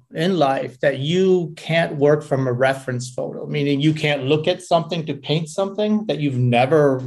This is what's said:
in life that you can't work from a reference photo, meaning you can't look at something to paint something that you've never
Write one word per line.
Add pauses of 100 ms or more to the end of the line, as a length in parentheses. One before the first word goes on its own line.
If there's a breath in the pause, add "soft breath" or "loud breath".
(140)
in
life
that
you
can't
work
from
a
reference
photo,
meaning
you
can't
look
at
something
to
paint
something
that
you've
never